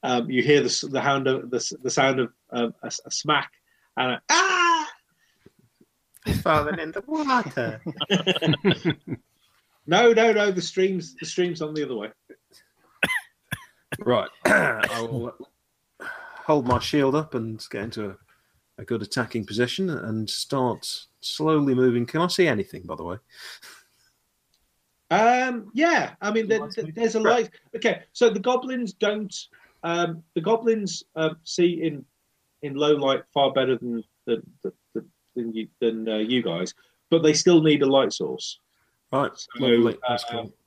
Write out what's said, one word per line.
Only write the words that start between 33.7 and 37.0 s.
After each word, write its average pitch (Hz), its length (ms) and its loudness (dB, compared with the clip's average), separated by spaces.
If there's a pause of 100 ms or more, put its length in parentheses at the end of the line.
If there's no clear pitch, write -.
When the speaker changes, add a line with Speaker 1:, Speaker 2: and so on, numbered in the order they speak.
Speaker 1:
than, 117 280 -6 (220)
than, 117 160 -2 (200)
than, 95 100 -8 (600)
than 117 180 -6
you, 110 160 -8 (120)
than, 113 280 -2
uh, 107 100 -2
you 117 240 0
guys, 90 320 -4 (360)